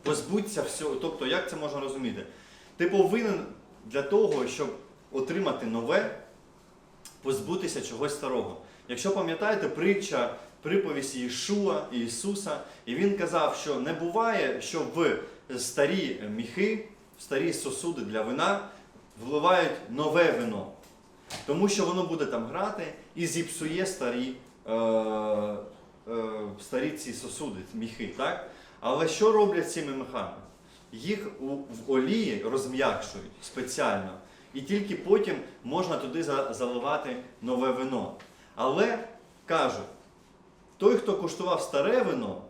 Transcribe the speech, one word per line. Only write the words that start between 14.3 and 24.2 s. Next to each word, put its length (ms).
що 200
в 220
старі 640
міхи, 540
в 20
старі 320
сосуди 480
для 200
вина 380
вливають 460
нове 420
вино. 400
Тому 240
що 160
воно 180
буде 220
там 200
грати 480
і 120
зіпсує 580
старі, 480